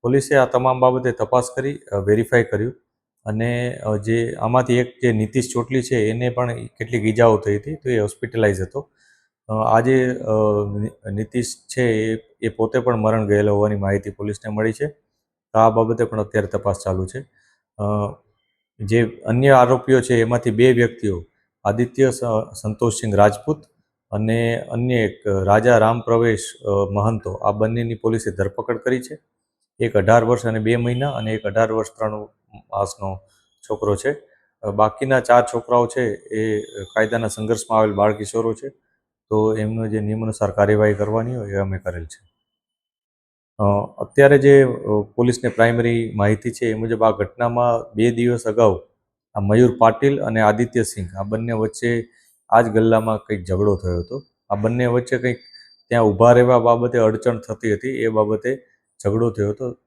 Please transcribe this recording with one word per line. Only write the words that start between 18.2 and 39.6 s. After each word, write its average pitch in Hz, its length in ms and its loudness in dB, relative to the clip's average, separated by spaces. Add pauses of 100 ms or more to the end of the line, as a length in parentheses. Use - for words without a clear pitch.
જે 113 460 -2
અન્ય 127 240 2
આરોપીઓ 127 500 6
છે 123 200 0
એમાંથી 120 300 0
બે 123 220 4
વ્યક્તિઓ 113 520 -2 (400)
આદિત્ય 123 460 0
સ-, 127 140 -8 (380)
સંતોષસિંહ 107 520 -4
રાજપૂત 104 480 2 (480)
અને 113 600 -2
અન્ય 123 240 -2
એક 110 320 -2
રાજા 104 520 4
રામપ્રવેશ, 113 720 0 (120)
અ, 101 60 -4 (220)
મહંતો, 101 400 -2
આ 104 200 -2
બંનેની 113 420 -2
પોલીસે 113 360 -2
ધરપકડ 101 460 -4
કરી 127 240 -2
છે. 139 180 -16 (640)
એક 117 160 -2
અઢાર 113 280 4
વર્ષ 120 220 0
અને 113 120 -2
બે 110 180 0
મહિના 123 340 -2
અને 110 240 -6
એક 107 120 -8
અઢાર 110 260 0
વર્ષ 110 160 -2
ત્રણ 107 400 -8 (260)
માસનો 98 680 -8 (500)
છોકરો 104 260 -2
છે. 135 160 -4 (500)
અ, 107 80 -8
બાકીના 107 500 0
ચાર 120 340 4
છોકરાઓ 120 320 0
છે 117 280 -4
એ 110 460 -4 (340)
કાયદાના 110 340 -2
સંઘર્ષમાં 110 500 -4
આવેલ 107 140 2
બાળ 104 200 2
કિશોરો 110 420 -4
છે, 135 140 -14 (600)
તો 110 260 2
એમનો 110 300 -4